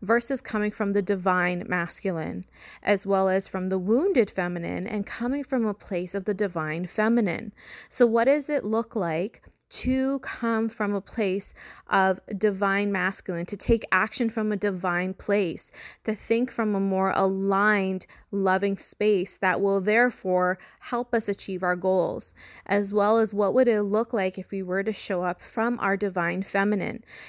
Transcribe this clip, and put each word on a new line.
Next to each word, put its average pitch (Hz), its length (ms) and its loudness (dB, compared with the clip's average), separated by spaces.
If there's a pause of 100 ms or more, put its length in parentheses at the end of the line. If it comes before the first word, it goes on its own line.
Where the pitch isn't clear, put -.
versus 240 400 0
coming 208 280 -2
from 202 220 -2
the 202 100 2
divine 180 640 0
masculine, 175 760 -4 (380)
as 196 260 0
well 190 220 2
as 190 180 0
from 185 220 -4
the 185 100 0
wounded 240 500 2
feminine 175 560 -4
and 202 200 -4
coming 269 400 -4
from 240 200 0
a 208 80 0
place 180 400 -6
of 190 120 -4
the 208 80 0
divine 175 540 -2
feminine. 214 680 0 (340)
So - 180 4
what 226 200 4
does 285 240 4
it 294 160 0
look 220 320 -2
like 170 460 -2 (260)
to 262 500 0
come 226 500 -2
from 202 240 -4
a 196 80 -2
place 196 500 -4 (360)
of 190 320 4 (180)
divine 202 540 2
masculine, 180 560 -2
to 202 100 -8
take 233 340 2
action 220 380 2
from 214 220 -2
a 208 60 -2
divine 185 580 -2
place, - 560 -2 (320)
to 214 100 -2
think 233 380 0
from 214 240 0
a 196 40 2
more 190 360 2
aligned, 196 920 2 (240)
loving 196 480 2
space 208 580 0
that 185 240 0
will 196 220 2
therefore 185 800 2 (200)
help 247 320 -6
us 220 160 0
achieve 190 360 -6
our 180 120 2
goals, 180 600 0 (320)
as 202 260 0
well 208 240 4
as 214 160 2
what 202 220 2
would 254 120 6
it 214 140 4
look 208 320 0
like 190 240 0
if 185 140 -10
we 196 100 -4
were 185 220 -2
to 214 100 -2
show 180 300 -4
up 180 180 -4
from 233 380 -2
our 196 180 0
divine 180 460 -2
feminine? 196 600 -2 (260)